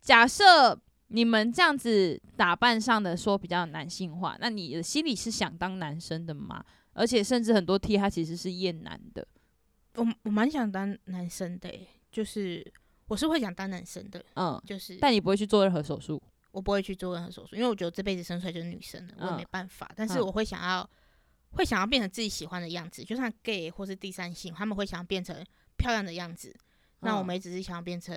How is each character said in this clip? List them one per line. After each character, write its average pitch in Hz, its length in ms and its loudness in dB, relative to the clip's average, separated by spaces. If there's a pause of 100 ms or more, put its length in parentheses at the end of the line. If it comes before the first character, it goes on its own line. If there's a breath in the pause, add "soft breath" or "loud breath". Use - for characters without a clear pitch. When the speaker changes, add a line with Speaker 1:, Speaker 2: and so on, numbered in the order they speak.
Speaker 1:
假 240 260 8
设 320 520 10 (280)
你 226 160 2
们 226 280 4
这 349 100 2
样 302 160 6
子 202 440 2 (140)
打 180 200 4
扮 233 240 4
上 220 220 2
的 175 140 0
说 196 220 2
比 185 100 -6
较 175 200 0
男 156 220 -8
性 175 280 -8
化， 180 220 -4
那 240 100 -2
你 175 260 -6
的 170 80 -4
心 302 220 0
里 262 100 0
是 226 160 -6
想 165 260 -4
当 190 220 -4
男 156 200 -6
生 165 260 -8
的 165 80 -8
吗？ 143 300 -10 (300 soft breath)
而 - 120 0
且 226 180 4
甚 240 200 2
至 220 100 4
很 190 120 6
多 185 120 4
T 208 200 2
他 202 120 4
其 170 160 -2
实 175 100 -6
是 185 160 -6
厌 180 320 -4
男 - 160 -12 (140)
的。 - 140 -10 (680)
Speaker 2:
我， 233 120 0 (160)
我 220 60 -4
蛮 214 200 2
想 262 220 -2
当 196 340 -4
男 180 240 -8
生 180 300 -8
的 180 100 -14
欸， - 180 -14 (240)
就 220 120 -4
是 190 420 -6 (420)
我 220 80 -2
是 254 120 0
会 320 120 2
想 202 140 -4
当 190 160 -8
男 175 160 -8
生 - 240 -14
的， - 140 -14 (120)
Speaker 1:
嗯， 165 300 -2
Speaker 2:
就 196 120 -12
是 - 220 -16
Speaker 1:
但 277 140 4
你 208 80 4
不 160 80 0
会 196 80 6
去 208 80 0
做 202 180 6
任 196 80 4
何 165 100 0
手 147 180 -4
术？ 147 220 -6 (300)
Speaker 2:
我 196 100 -10
不 196 100 -2
会 202 100 2
去 190 140 -8
做 185 180 -6
任 170 100 -8
何 175 60 -12
手 - 160 -18
术， - 100 -16
因 208 60 -4
为 247 60 2
我 226 80 0
觉 185 100 -6
得 170 60 -2
这 196 100 -8
辈 196 140 -2
子 175 80 -8
生 175 160 -6
出 185 80 -6
来 170 40 -6
就 170 80 -8
是 170 80 -8
女 175 140 -10
生 - 260 -16
的， - 120 -20
我 165 80 -8
也 170 100 -4
没 165 140 -8
办 185 160 -8
法。 - 240 -16
Speaker 1:
嗯。 - 40 -20
Speaker 2:
但 220 120 -4
是 262 140 0
我 190 100 0
会 214 120 0
想 185 200 -6
要， 180 180 -2
Speaker 1:
嗯。 - 80 -12 (600)
Speaker 2:
会 - 120 0
想 220 160 2
要 196 80 2
变 254 140 4
成 196 80 -4
自 233 120 -8
己 220 60 -4
喜 170 200 -8
欢 180 140 -8
的 170 80 -10
样 170 200 -8
子， - 140 -16
就 220 120 -8
像 247 160 -4 (100)
gay 175 300 -6
或 202 140 -12
是 190 100 -8
第 190 160 -10
三 175 200 -10
性， 170 220 -12
他 185 120 -8
们 214 100 -4
会 202 100 -2
想 185 140 -10
要 175 40 -10
变 185 200 -4
成 180 120 -10 (420)
漂 247 140 0
亮 214 120 0
的 175 100 -8
样 170 220 -10
子， - 180 -16 (460)
那 214 180 0
我 190 60 0
们 180 100 -4
也 185 60 -2
只 185 120 -12
是 180 100 -6
想 185 160 -8
要 170 40 -10
变 175 180 -8
成 170 180 -12